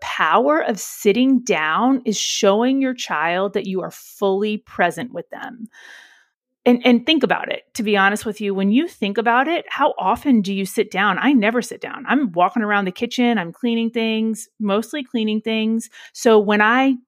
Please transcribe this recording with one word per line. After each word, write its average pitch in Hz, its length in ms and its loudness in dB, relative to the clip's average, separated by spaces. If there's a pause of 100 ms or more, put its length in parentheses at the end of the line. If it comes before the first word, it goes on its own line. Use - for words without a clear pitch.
power 226 600 2
of 214 200 -4
sitting 247 640 0
down 196 600 0
is 220 120 -2
showing 233 640 2
your 262 140 -2
child 180 600 -4
that 202 120 -6
you 190 160 -4
are 165 100 -10
fully 208 640 -4
present 175 540 -4
with - 180 -12
them. - 360 -16 (1000)
And, 240 200 2
and 240 220 4
think 311 160 2
about - 300 0
it, - 100 -10 (120)
to 220 100 -6
be 208 120 0
honest 196 300 2
with 214 140 -8
you, 202 120 -4
when 196 200 0
you 302 160 2
think 202 300 -6
about 233 280 2
it, 330 220 -2
how - 300 0
often 233 420 2
do 190 120 -2
you 196 140 -4
sit - 240 -2
down? 196 260 0
I 220 160 2
never 233 300 2
sit - 180 -14
down. - 280 -10
I'm 240 240 0
walking 185 320 2
around 202 220 0
the 185 40 -4
kitchen, 240 480 0
I'm 170 140 -6
cleaning 233 360 -2
things, 220 600 -2 (100)
mostly 220 460 -2
cleaning 220 360 -2
things. 220 480 -2 (240)
So 220 280 6
when 208 200 2
I 254 360 4 (120)